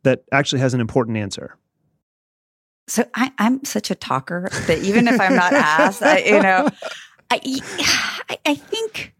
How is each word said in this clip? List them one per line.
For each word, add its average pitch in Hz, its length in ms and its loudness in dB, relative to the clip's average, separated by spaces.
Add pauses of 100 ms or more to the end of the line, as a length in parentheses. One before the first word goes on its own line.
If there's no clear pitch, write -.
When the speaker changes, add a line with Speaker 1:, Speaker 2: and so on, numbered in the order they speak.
Speaker 1:
that 127 260 2
actually 139 300 0
has 127 140 0
an 123 60 0
important 113 360 0
answer? - 400 -8 (1300)
Speaker 2:
So - 180 -2 (120)
I, 254 220 -2
I'm 254 260 0
such - 260 -6
a 185 60 -4
talker 170 520 -6 (200)
that 160 100 2
even 233 300 2
if 233 120 2
I'm 196 140 4
not 175 180 4
asked, 196 520 2
I, 302 140 4
you 208 220 4
know, 190 340 4
Speaker 1:
<laughs> - 40 -20 (520)
Speaker 2:
I, 247 100 0 (920)
I, - 160 -6
I 294 80 2
think - 640 -8